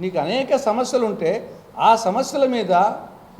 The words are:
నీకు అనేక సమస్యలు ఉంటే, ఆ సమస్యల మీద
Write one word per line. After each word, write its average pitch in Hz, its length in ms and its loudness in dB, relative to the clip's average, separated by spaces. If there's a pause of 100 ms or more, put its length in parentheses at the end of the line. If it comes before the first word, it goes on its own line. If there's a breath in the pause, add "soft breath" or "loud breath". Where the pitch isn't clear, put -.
నీకు 175 180 -4
అనేక 254 380 0
సమస్యలు 240 500 0
ఉంటే, 196 520 -4 (200)
ఆ 190 180 6
సమస్యల 262 500 0
మీద 226 260 0 (680)